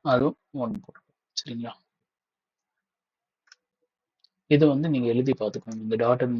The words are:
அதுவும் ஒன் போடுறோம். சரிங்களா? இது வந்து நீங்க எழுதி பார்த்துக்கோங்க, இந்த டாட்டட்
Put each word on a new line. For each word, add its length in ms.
அதுவும் 220
ஒன் 180
போடுறோம். 240
சரிங்களா? 340
இது 160
வந்து 220
நீங்க 200
எழுதி 200
பார்த்துக்கோங்க, 420
இந்த 180
டாட்டட் 340